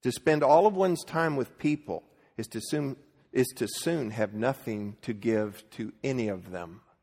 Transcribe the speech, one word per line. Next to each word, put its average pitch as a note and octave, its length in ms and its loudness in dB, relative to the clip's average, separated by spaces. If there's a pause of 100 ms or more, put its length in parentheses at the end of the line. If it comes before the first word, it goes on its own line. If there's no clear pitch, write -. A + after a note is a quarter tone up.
To B2+ 100 0
spend D3+ 300 2
all D3+ 240 8
of G#3+ 80 6
one's F#3 280 2
time D#3+ 340 0
with B2 200 -4
people D3 460 -2 (340)
is A2 120 -6
to A2+ 120 -8
soon, C#3+ 360 -4 (360)
is B2+ 140 4 (100)
to B2 100 -2
soon D#3 440 -2
have G#2+ 240 -2
nothing G#2+ 680 -4
to A#2+ 140 -6
give G#2+ 560 -2
to - 320 -10
any B2+ 260 -2
of F#2 220 -8
them. F2 320 -12 (200)